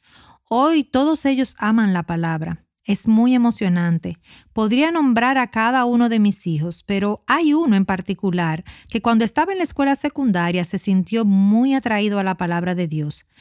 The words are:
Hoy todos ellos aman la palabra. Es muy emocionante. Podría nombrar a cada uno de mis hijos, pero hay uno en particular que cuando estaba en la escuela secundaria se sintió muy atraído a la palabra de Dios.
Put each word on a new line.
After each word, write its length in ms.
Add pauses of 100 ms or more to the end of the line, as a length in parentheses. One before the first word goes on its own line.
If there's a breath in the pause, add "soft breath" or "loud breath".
(500 soft breath)
Hoy 340
todos 400
ellos 340
aman 360
la 80
palabra. 640 (180)
Es 220
muy 260
emocionante. 840 (340 soft breath)
Podría 380
nombrar 480
a 140
cada 320
uno 240
de 100
mis 300
hijos, 340
pero 460
hay 260
uno 220
en 80
particular 800 (240 loud breath)
que 120
cuando 240
estaba 280
en 60
la 60
escuela 300
secundaria 720
se 140
sintió 460
muy 500
atraído 440
a 60
la 120
palabra 380
de 140
Dios. 360 (160 loud breath)